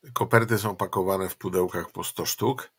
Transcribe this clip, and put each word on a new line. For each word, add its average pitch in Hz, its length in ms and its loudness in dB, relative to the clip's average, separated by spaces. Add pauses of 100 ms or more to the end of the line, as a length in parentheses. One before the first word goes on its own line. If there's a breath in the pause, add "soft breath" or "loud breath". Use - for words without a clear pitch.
(140)
Koperty 113 440 4
są 101 180 -2
pakowane 95 540 0
w - 80 -10
pudełkach 90 540 -2
po 82 120 -10
sto - 220 -6
sztuk. - 540 -2